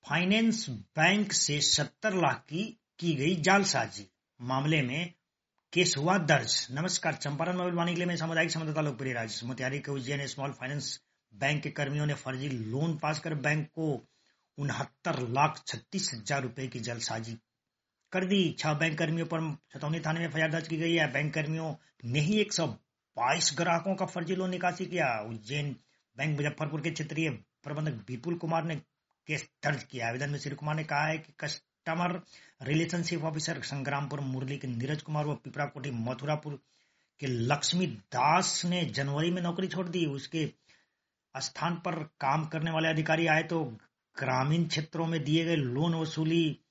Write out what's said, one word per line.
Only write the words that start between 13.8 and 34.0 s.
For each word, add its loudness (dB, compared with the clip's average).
उनहत्तर -4
लाख 4
छत्तीस -6
हजार -2
रुपए -6
की -8
जालसाजी -6
कर 2
दी। 6
छह 2
बैंक 0
कर्मियों 2
पर -2
छतौनी -2
थाने 0
में 0
एफ़आईआर 2
दर्ज -2
की -2
गई 2
है। 4
बैंक 0
कर्मियों -2
ने 2
ही 4
एक 0
सौ 0
बाईस 2
ग्राहकों 2
का -2
फर्जी -2
लोन 0
निकासी -2
किया। 0
उज्जैन -4
बैंक 0
मुजफ्फरपुर -2
के -2
क्षेत्रीय -2
प्रबंधक -4
विपुल -4
कुमार -2
ने -4
केस -2
दर्ज 0
किया। -6
आवेदन -2
में -4
श्री -6
कुमार -4
ने -2
कहा 2
है 0
कि -14
कस्टमर -4
रिलेशनशिप 0
ऑफिसर -2
संग्रामपुर -2